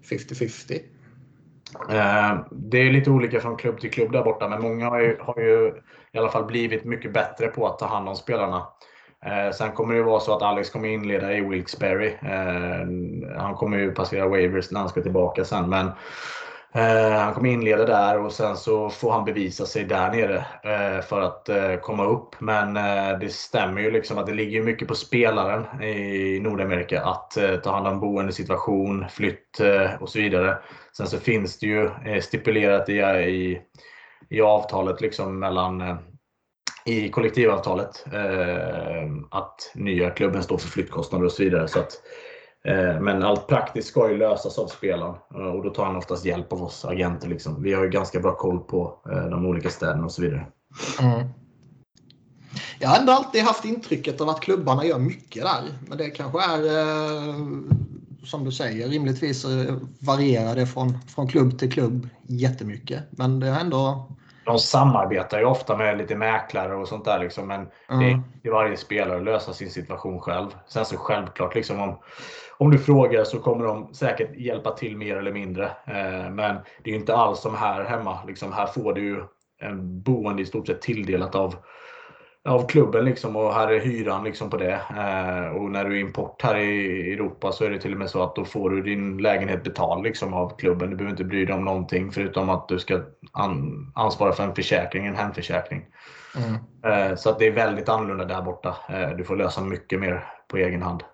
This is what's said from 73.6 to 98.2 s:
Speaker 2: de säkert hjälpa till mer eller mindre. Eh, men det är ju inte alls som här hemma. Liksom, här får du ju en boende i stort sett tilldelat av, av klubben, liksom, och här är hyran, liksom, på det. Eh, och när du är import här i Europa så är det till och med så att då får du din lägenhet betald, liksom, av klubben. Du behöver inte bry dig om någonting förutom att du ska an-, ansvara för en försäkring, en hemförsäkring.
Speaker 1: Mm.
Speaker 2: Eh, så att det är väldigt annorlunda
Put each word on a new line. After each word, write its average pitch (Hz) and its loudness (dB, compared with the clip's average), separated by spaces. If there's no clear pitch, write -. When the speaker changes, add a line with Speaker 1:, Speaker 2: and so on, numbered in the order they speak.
Speaker 2:
de 107 -4
säkert 113 -2
hjälpa 117 -4
till 107 -8
mer 104 -4
eller 98 -4
mindre. 98 -4
Eh, 95 -6
men 101 -2
det 110 -8
är 107 -2
ju 107 -2
inte 107 2
alls 113 4
som 110 -4
här 101 -2
hemma. 101 -4
Liksom, 98 -10
här 101 -2
får 104 -2
du 98 -2
ju 101 -4
en 92 -8
boende 104 0
i 95 -2
stort 110 -6
sett 113 -2
tilldelat 95 -2
av, 95 0
av 127 4
klubben, 117 6
liksom, 120 0
och 107 2
här 110 2
är 110 4
hyran, 104 -2
liksom, 104 -6
på 90 -2
det. 92 0
Eh, 92 -2
och 101 -4
när 101 -2
du 101 -2
är 101 0
import 98 -6
här 110 2
i 98 0
Europa 98 -4
så 107 0
är 104 2
det 98 -4
till 98 -6
och 95 -6
med 95 -4
så 92 0
att 90 -4
då 98 -4
får 98 -2
du 95 0
din 98 -2
lägenhet 98 0
betald, 87 -2
liksom, 107 -4
av 90 -4
klubben. 90 0
Du 98 -6
behöver 101 -4
inte 92 -6
bry 95 0
dig 95 -2
om 95 -2
någonting 92 -2
förutom 95 -2
att 92 0
du 90 -2
ska 92 -2
an-, 76 -4
ansvara 107 2
för - 0
en 95 -4
försäkring, 95 -2
en 98 -6
hemförsäkring. 101 -4
Speaker 1:
Mm. 117 -2
Speaker 2:
Eh, 90 -2
så 107 0
att 107 2
det 110 6
är 107 6
väldigt 101 0
annorlunda 98 0